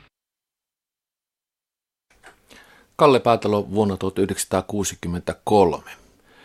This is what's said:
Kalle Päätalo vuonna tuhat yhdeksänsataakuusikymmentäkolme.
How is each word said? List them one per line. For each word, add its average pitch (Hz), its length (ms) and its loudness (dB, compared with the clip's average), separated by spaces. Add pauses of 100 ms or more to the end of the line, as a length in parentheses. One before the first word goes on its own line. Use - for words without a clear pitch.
(3000)
Kalle 143 240 4
Päätalo 104 520 0
vuonna 98 260 -2
tuhat 95 220 -4
yhdeksänsataakuusikymmentäkolme. 95 1700 -2 (540)